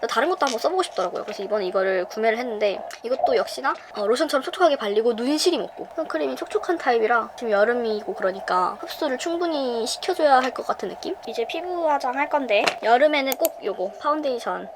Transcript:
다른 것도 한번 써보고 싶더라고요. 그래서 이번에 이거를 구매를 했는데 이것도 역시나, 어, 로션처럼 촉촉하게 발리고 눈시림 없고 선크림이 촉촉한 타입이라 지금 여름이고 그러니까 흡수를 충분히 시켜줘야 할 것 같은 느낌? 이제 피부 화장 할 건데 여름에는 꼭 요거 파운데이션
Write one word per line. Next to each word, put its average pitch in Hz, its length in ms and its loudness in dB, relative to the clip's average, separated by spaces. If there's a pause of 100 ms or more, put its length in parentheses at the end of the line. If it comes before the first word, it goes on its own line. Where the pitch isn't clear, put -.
(100)
다른 262 180 2
것도 349 160 0
한번 240 140 0
써보고 349 240 0
싶더라고요. - 420 -4
그래서 208 180 -8
이번에 202 220 -2
이거를 190 460 0
구매를 220 260 2
했는데 214 420 -2 (260)
이것도 254 320 2
역시나, 262 380 0 (220)
어, 208 100 -2
로션처럼 269 360 2
촉촉하게 330 340 4
발리고 220 380 2
눈시림 285 480 2
없고 - 340 -10
선크림이 311 400 -2
촉촉한 349 400 -2
타입이라 233 600 2
지금 233 140 -4
여름이고 214 640 2
그러니까 185 680 0
흡수를 302 340 -4
충분히 285 720 -2
시켜줘야 285 560 4
할 254 80 0
것 - 160 -8
같은 208 240 -4
느낌? - 240 -8 (120)
이제 226 200 -4
피부 339 420 -4
화장 269 300 0
할 294 100 -2
건데 247 380 2 (160)
여름에는 269 560 4
꼭 320 260 0
요거 190 340 -4
파운데이션 247 760 -2